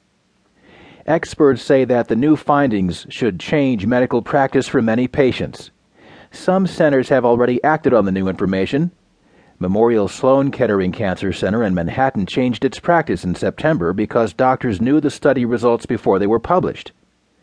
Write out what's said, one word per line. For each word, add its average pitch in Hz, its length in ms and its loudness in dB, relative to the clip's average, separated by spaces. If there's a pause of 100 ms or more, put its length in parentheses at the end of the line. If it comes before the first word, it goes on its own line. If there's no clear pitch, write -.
(1080)
Experts 147 540 2
say 135 220 4
that 120 220 0
the 117 80 -2
new 143 220 4
findings 110 720 0
should 98 320 -4
change 131 440 0
medical 123 380 0
practice 135 460 0
for 131 120 0
many 117 280 0
patients. - 640 -2 (580)
Some 185 380 0
centers 139 400 2
have 131 160 2
already 120 400 2
acted 147 280 0
on 107 120 4
the 95 80 0
new 95 160 -2
information. 95 640 -2 (680)
Memorial 104 460 2
Sloan 135 460 0
Kettering 101 400 0
Cancer 95 400 -4
Center 107 320 -2
in 92 100 0
Manhattan 92 520 -2
changed 127 380 -2
its - 140 -4
practice 160 460 0
in 87 100 -2
September 113 580 -2
because 107 400 -2
doctors 127 480 0
knew 139 200 2
the 147 100 0
study 127 340 0
results 117 400 0
before 104 360 0
they 101 80 2
were 113 100 2
published. - 540 -2 (500)